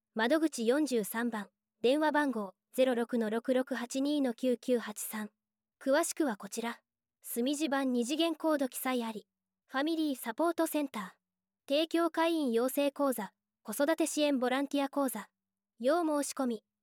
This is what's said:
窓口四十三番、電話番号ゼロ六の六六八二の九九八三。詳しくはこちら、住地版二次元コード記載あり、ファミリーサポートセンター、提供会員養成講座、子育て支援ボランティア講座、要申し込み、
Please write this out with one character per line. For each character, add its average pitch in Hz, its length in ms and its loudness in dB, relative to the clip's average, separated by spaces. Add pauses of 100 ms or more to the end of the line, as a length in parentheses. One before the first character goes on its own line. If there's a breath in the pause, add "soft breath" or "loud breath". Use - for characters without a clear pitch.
(160)
窓 240 240 2
口 294 260 0
四 277 200 4
十 247 180 0
三 233 260 -2
番、 214 200 -8 (320)
電 262 180 4
話 302 140 2
番 294 180 2
号 208 220 -6 (200)
ゼ 254 120 4
ロ 254 100 2
六 240 220 -2
の 220 120 0
六 240 240 0
六 254 220 0
八 240 260 -4
二 294 200 2
の 254 120 0
九 254 220 0
九 247 240 0
八 214 220 -10
三。 214 280 -8 (540)
詳 269 220 4
し - 80 -6
く - 100 0
は 240 140 0
こ 196 100 -14
ち 233 140 -8
ら、 233 180 -8 (420)
住 247 320 -2
地 302 140 -2
版 269 240 0
二 240 140 2
次 269 100 -2
元 330 180 2
コ 311 200 0
ー 302 40 2
ド 269 120 0
記 - 100 -10
載 254 240 -2
あ 226 80 -6
り、 208 160 -10 (400)
フ 262 120 -6
ァ 277 40 0
ミ 320 140 0
リ 311 180 0
ー - 20 -16
サ 233 160 -8
ポ 330 180 2
ー - 20 0
ト 330 140 0
セ 302 160 0
ン 277 40 -4
タ 196 280 -10 (520)
ー、 - 0 -
提 311 220 2
供 330 200 2
会 330 220 0
員 294 220 0
養 233 160 2
成 285 240 0
講 277 180 0
座、 214 220 -6 (300)
子 220 100 -10
育 285 220 2
て 320 120 0
支 294 160 0
援 285 160 2
ボ 247 100 0
ラ 254 100 0
ン 285 80 -2
テ 277 120 -2
ィ 277 40 0
ア 277 60 -2
講 277 180 0
座、 214 200 -8 (520)
要 294 220 2
申 294 260 0
し - 60 -8
込 262 140 -2
み、 226 160 -4 (200)